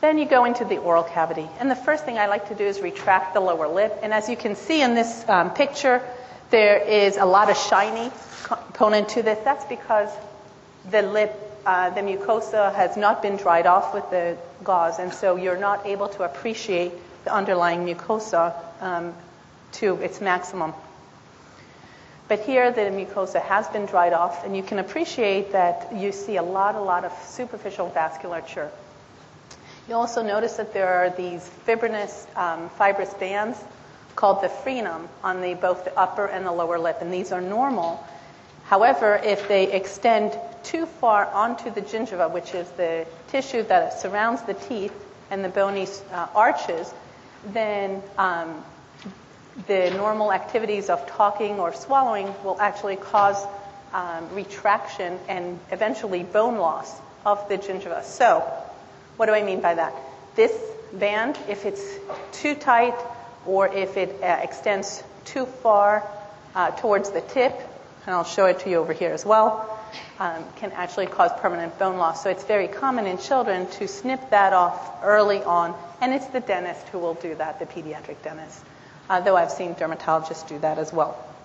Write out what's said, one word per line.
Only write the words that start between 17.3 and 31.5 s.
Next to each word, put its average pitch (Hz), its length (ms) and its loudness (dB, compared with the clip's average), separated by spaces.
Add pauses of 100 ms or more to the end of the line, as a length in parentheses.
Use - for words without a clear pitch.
underlying 175 500 2
mucosa, 170 680 0 (260)
um, 175 320 -6 (600)
to 185 240 0
its 175 240 -6
maximum. 180 520 -2 (1600)
But 208 120 2
here 247 300 4
the 233 120 0
mucosa 190 600 -2
has 208 260 0
been 208 180 -6
dried 175 260 4
off, 175 320 0
and 196 120 -6
you 190 60 -4
can 202 160 -6
appreciate 202 720 -2
that 175 420 2
you 196 180 -4
see 202 240 -6
a 175 60 0
lot, 190 340 2
a 214 40 -4
lot 185 240 0
of 175 80 -6 (140)
superficial 196 640 -8
vasculature. 160 800 -4 (1160)
You 233 60 -6
also 233 280 0
notice 220 340 0
that 214 180 -6
there 190 120 2
are 180 220 4
these 180 400 -6 (160)